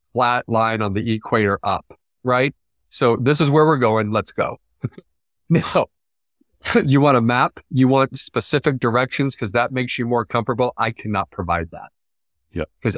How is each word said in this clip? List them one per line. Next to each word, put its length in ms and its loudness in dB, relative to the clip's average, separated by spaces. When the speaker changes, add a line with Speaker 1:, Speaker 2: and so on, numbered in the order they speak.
Speaker 1:
flat 340 0
line 360 0
on 100 -2
the 220 -2
equator 480 0
up, 360 -4
right? 320 0
So 260 2
this 240 2
is 80 2
where 160 4
we're 140 2
going. 320 0
Let's 220 -4
go. 260 -4
<laughs> 60 -4
Now, 380 0
<laughs> 500 -2
you 160 4
want 160 6
a 40 2
map? 400 0
You 180 4
want 300 2
specific 640 -2
directions 560 -2
'cause 160 -6
that 200 0
makes 260 -4
you 80 -4
more 180 -2
comfortable? 520 -2
I 140 -2
cannot 400 -6
provide 400 -4
that. 200 -18
Speaker 2:
Yeah. 120 -6
Speaker 1:
'Cause 160 -2